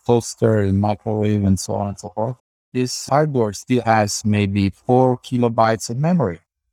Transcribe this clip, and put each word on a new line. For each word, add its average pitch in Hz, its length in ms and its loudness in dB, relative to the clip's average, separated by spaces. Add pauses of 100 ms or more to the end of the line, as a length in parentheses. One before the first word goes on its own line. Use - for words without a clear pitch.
toaster, 113 560 0
in 98 160 2
microwave, 104 680 -2
and 95 140 2
so - 160 -8
on 101 140 -4
and 98 100 -10
so - 120 -14
forth. 117 260 -6 (360)
This 127 340 -4
hardware 135 460 0
still 120 300 -2
has 110 420 0
maybe 101 460 2
four 127 480 2
kilobytes 117 720 0
of 117 60 -6
memory. 143 420 0 (340)